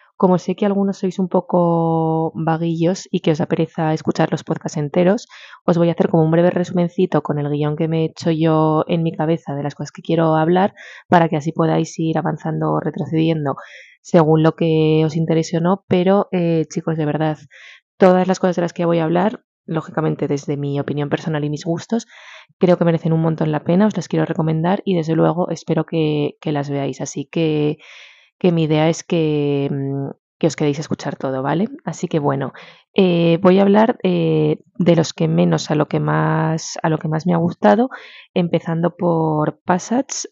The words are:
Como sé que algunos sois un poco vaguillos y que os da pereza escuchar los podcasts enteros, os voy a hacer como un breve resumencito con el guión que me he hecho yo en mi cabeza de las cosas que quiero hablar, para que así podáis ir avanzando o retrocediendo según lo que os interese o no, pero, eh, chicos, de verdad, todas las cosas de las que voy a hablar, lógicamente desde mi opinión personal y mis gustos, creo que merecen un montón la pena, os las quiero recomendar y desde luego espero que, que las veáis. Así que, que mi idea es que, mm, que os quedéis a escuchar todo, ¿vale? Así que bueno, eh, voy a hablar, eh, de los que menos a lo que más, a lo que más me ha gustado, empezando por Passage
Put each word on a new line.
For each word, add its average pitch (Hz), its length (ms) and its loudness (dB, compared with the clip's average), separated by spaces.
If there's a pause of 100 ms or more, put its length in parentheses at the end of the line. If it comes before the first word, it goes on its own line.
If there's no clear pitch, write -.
(180)
Como 185 200 2
sé 180 180 -6
que 208 120 -2
algunos 196 320 -2
sois 185 180 -6
un 185 120 -2
poco 165 1040 0
vaguillos 165 760 -2
y 180 120 -2
que 175 100 0
os 151 80 0
da 175 80 -2
pereza 160 440 -2
escuchar - 380 -2
los - 140 -4
podcasts - 340 -8
enteros, 175 480 0 (400)
os 170 140 2
voy 170 100 4
a 165 40 2
hacer 185 160 0
como 165 140 4
un 156 60 2
breve 170 220 4
resumencito 175 720 -2
con 147 160 -4
el 143 100 -4
guión 147 260 -2
que 160 120 -2
me 160 140 0
he 160 40 0
hecho - 240 -6
yo 156 580 2
en 170 140 -2
mi 165 120 -2
cabeza 160 420 -4
de 143 80 -6
las 143 100 -6
cosas - 180 -12
que - 120 -18
quiero 160 320 2
hablar, 180 400 2 (320)
para 170 200 4
que 160 100 -2
así 151 140 -4
podáis 160 460 -2
ir 160 220 -2
avanzando 156 520 -4
o 156 80 -2
retrocediendo 156 760 -2 (480)
según 160 400 4
lo 160 120 4
que 156 500 2
os 156 100 -2
interese 165 420 0
o - 20 -2
no, 180 280 0
pero, 190 440 2
eh, 170 400 0
chicos, 165 260 -4
de 156 100 -2
verdad, 151 320 -2 (580)
todas 185 300 6
las 185 100 0
cosas 180 200 -2
de 175 40 -2
las 170 120 -4
que 175 120 -4
voy 170 140 2
a 160 60 0
hablar, 175 380 -2 (220)
lógicamente 156 600 -4
desde 143 280 -4
mi 143 240 -4
opinión 143 300 -4
personal 147 360 -4
y 147 40 -2
mis 147 160 -8
gustos, 175 400 -4 (540)
creo 175 180 4
que 175 80 0
merecen 165 280 0
un 160 80 2
montón 160 300 0
la 151 120 -4
pena, 185 240 4
os 202 80 -2
las 170 120 -6
quiero 160 180 0
recomendar 160 600 -2
y 190 100 0
desde 160 200 -2
luego 165 340 2
espero 160 380 -4
que, 151 540 -2
que 160 100 -4
las 143 180 -4
veáis. 139 320 -6
Así 143 240 -8
que, 151 540 -2 (600)
que 180 120 2
mi 165 120 2
idea 156 260 2
es 165 140 -4
que, 147 680 0
mm, 139 380 -6 (300)
que 170 80 2
os 147 80 -4
quedéis 147 240 -2
a - 20 -6
escuchar - 340 -6
todo, 131 280 -4
¿vale? 160 240 0 (180)
Así 175 220 -6
que 170 100 -2
bueno, 139 360 -2 (420)
eh, 170 440 4
voy 190 200 6
a - 20 6
hablar, 214 400 4
eh, 160 560 0 (220)
de 175 160 4
los 165 180 0
que 165 140 -2
menos 165 420 0
a 156 60 0
lo 151 120 0
que 156 120 -2
más, 156 800 -2
a 165 80 0
lo 156 80 0
que 156 100 -6
más 156 200 -2
me 175 80 2
ha - 20 2
gustado, 208 520 2 (440)
empezando 170 640 -2
por 160 640 -2
Passage - 680 -4